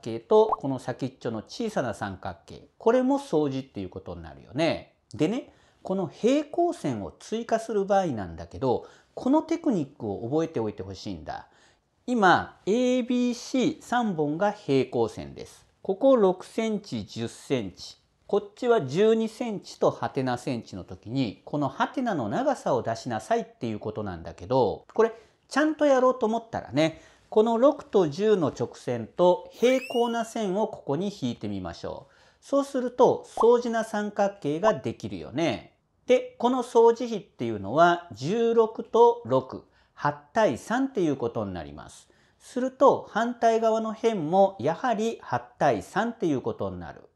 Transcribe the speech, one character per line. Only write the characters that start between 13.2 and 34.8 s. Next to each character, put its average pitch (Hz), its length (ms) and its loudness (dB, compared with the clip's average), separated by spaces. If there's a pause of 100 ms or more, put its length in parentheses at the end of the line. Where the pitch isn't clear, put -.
ー - 20 -4
シ - 240 -4 (220)
ー - 20 -20
三 233 320 -2
本 151 240 -2
が 202 140 0
平 135 360 0
行 117 200 0
線 71 260 -12
で 62 100 -14
す。 - 220 -20 (160)
こ 196 140 -4
こ 269 200 6
六 185 280 4
セ 226 240 -4
ン 214 120 -2
チ、 110 260 -8
十 113 220 -6
セ - 340 -4
ン 92 100 -8
チ。 - 240 -18 (300)
こ 202 120 0
っ 202 160 -8
ち 247 140 -4
は 226 140 4
十 185 320 4
二 226 120 0
セ 233 240 -8
ン 190 100 -6
チ - 200 -10
と 170 100 4
ハ 120 200 -6
テ 135 120 -4
ナ 127 140 -2
セ 135 180 -6
ン 110 80 -6
チ - 140 -14
の 87 80 -10
時 - 240 -16
に、 120 380 -2
こ - 100 -6
の 143 140 0
ハ 254 180 -4
テ - 140 -6
ナ 233 120 -2
の 120 140 -2
長 233 280 0
さ 165 180 -2
を 113 80 0
出 113 120 -2
し - 140 -10
な 113 120 -4
さ - 160 -2
い 233 40 0
っ 214 40 -6
て - 220 -10
い 113 60 -4
う 104 60 -6
こ 107 140 -6
と 110 100 -6
な 98 140 -6
ん 82 60 -12
だ 82 120 -14
け - 120 -16
ど、 110 460 2
こ - 100 2
れ、 226 120 2 (340)
ち - 80 -6
ゃ 285 80 2
ん 311 120 -2
と 302 100 2
や 269 120 4
ろ 254 120 4
う 247 80 -2
と 226 80 -2
思 220 120 -2
っ 226 120 -12
た - 100 -6
ら - 120 -16
ね、 156 280 0 (300)
こ 214 120 4
の 226 140 2
六 285 300 4
と 190 220 4
十 202 280 2
の 160 120 2
直 - 260 -6
線 120 320 -6
と 180 440 2
平 254 300 2
行 240 300 -2
な 233 160 -4
線 202 320 -4
を 214 100 0
こ - 160 -12
こ 139 120 -2
に 190 140 -4
引 131 200 -6
い 113 60 -6
て 110 120 -8
み 98 140 -6
ま 85 100 -8
し - 140 -12
ょ 78 240 -10
う。 - 40 -20 (280)
そ 277 180 0
う 277 40 0
す 277 140 -4
る 247 120 -4
と、 - 360 4
相 233 320 4
似 233 120 -2
な 226 120 -2
三 208 280 -4
角 202 280 0
形 147 220 -4
が 214 140 2
で 123 180 -6